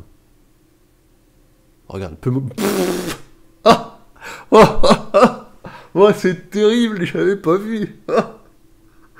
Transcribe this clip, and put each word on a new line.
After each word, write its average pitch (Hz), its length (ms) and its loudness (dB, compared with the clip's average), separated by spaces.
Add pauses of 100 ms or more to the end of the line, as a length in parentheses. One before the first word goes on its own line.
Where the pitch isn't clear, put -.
(1900)
Regarde, 90 300 -12
peu 131 140 -6
mo-, 131 100 -2
pfff. 180 840 -6 (400)
Ah ! - 380 0 (500)
Oh, 220 140 8 (180)
oh, - 60 4 (260)
oh, 220 140 6 (640)
oh, 202 180 6
c'est 185 380 -4
terrible, 214 540 0
j'avais 175 320 -2
pas 175 200 0
vu. 214 400 -8 (120)
<laughs> - 60 -4 (1040)